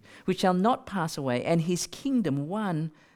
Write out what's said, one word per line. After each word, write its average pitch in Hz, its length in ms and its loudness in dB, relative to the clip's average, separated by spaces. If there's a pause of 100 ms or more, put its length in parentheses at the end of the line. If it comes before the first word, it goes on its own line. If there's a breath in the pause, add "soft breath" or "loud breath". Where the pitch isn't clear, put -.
(260 loud breath)
which 185 140 -2
shall 185 140 4
not 220 320 2
pass 170 320 -4
away, 127 260 0
and 165 180 2
his 170 260 -2
kingdom 165 600 -2
one 170 440 -2 (240 loud breath)